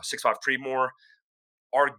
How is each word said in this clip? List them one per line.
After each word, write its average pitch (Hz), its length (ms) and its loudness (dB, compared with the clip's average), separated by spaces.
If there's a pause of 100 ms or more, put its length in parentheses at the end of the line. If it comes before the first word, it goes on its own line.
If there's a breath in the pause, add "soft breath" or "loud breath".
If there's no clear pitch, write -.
six - 180 -8
five 113 160 2 (100)
Creedmoor, 131 420 -2 (840 soft breath)
are 135 260 2